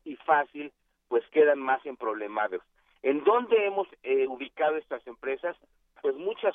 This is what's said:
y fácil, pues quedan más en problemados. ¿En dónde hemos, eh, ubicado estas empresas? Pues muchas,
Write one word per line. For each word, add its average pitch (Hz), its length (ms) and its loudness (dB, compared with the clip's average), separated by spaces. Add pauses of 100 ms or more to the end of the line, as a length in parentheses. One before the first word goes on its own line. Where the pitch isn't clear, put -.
y 147 120 -12
fácil, 147 560 0 (360)
pues 120 200 0
quedan 147 320 4
más 131 260 -2
en 131 100 -10
problemados. 107 640 -4 (400)
¿En 143 200 0
dónde 226 440 4
hemos, 190 200 -2 (160)
eh, 131 240 2
ubicado 139 500 -4
estas 147 300 -10
empresas? 135 500 -8 (460)
Pues 135 140 -2
muchas, 196 380 -4